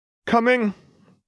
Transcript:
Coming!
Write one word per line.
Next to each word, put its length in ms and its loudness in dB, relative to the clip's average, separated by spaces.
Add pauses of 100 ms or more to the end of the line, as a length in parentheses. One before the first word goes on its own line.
(240)
Coming! 500 0 (540)